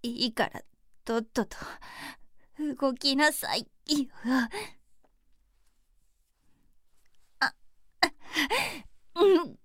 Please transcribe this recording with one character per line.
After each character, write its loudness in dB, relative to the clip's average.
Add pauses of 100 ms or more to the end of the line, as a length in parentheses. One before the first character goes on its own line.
い -2
い -4
か 0
ら、 -10 (420)
と -2
っ 0
と -2
と、 -14 (1200)
動 2
き 0
な 6
さ -4
い -4
よ。 -16 (3750)
あ、 0 (1600)
う 8
ん。 -14